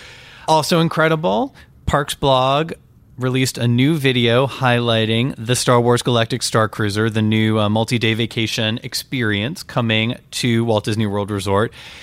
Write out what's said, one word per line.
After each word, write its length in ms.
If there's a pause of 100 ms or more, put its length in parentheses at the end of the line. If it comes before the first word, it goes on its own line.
(480)
Also 340
incredible, 720 (320)
Parks 260
Blog 600 (440)
released 400
a 100
new 280
video 500
highlighting 920
the 180
Star 240
Wars 220
Galactic 420
Star 240
Cruiser, 420
the 120
new, 380
uh, 100
multi-day 440
vacation 680
experience 800
coming 540 (140)
to 340
Walt 200
Disney 220
World 240
Resort. 400 (320)